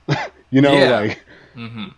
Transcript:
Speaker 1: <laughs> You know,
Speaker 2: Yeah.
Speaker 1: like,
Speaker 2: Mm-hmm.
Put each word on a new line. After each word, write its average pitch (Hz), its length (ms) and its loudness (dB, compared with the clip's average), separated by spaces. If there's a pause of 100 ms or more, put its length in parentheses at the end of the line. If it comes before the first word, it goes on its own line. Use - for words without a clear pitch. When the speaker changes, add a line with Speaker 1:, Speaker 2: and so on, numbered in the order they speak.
Speaker 1:
<laughs> 143 80 -2 (360)
You 131 100 2
know, 139 140 4
Speaker 2:
Yeah. 135 160 4 (100)
Speaker 1:
like, 107 200 -6 (360)
Speaker 2:
Mm-hmm. 113 300 -14 (120)